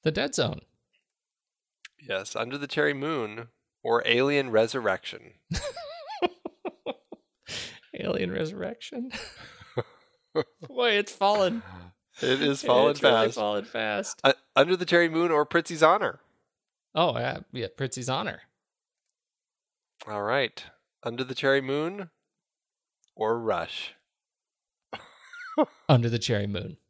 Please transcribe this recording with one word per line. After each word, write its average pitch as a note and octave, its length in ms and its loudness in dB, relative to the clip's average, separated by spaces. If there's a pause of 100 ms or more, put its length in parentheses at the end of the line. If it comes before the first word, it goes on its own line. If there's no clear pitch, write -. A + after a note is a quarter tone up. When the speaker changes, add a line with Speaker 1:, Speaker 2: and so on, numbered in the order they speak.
Speaker 1:
The - 80 2
Dead C4+ 220 -4
Zone. - 280 -2 (1400)
Speaker 2:
Yes, F#2+ 320 -6
Under A#2+ 240 -6
the C#3+ 100 -6
Cherry D3 260 0
Moon B2 560 -6 (340)
or A#2 220 2
Alien C3 460 4
Resurrection. A2 840 0 (180)
<laughs> - 80 -2 (2500)
Speaker 1:
Alien - 320 -4
Resurrection. A3 800 -8 (640)
<laughs> - 920 -8
Boy, B3 240 2
it's G#3 200 0
fallen. G3+ 500 2 (600)
Speaker 2:
It C3 200 2
is C#3 200 0
falling B2+ 300 6
Speaker 1:
It's C#3+ 120 -4
really A#2 240 6
Speaker 2:
fast. A2+ 100 -4
Speaker 1:
falling G#2 280 -2
fast. G#2+ 580 -4
Speaker 2:
Uh, C3+ 80 6 (240)
Under E3 220 4
the F3 80 -4
Cherry E3+ 240 4
Moon E3 200 0
or D3 160 4
Prizzi's E3 380 0
Honor? F3 380 4 (720)
Speaker 1:
Oh, D#3+ 140 4
uh, B2 320 -2 (100)
yeah, A#2 240 -6
Prizzi's B2+ 340 -6
Honor. C#3 340 -6 (1600)
Speaker 2:
All G#2 160 -4
right. A#2+ 400 0 (400)
Under A#2 220 -4
the B2+ 100 -8
Cherry C#3 260 4
Moon D#3+ 500 -4 (1040)
or A2 260 0
Rush? F#2+ 540 -4 (1000)
<laughs> - 960 -6
Speaker 1:
Under A#2+ 200 6
the A2+ 100 -2
Cherry G#2 260 0
Moon. G2 320 -6 (120)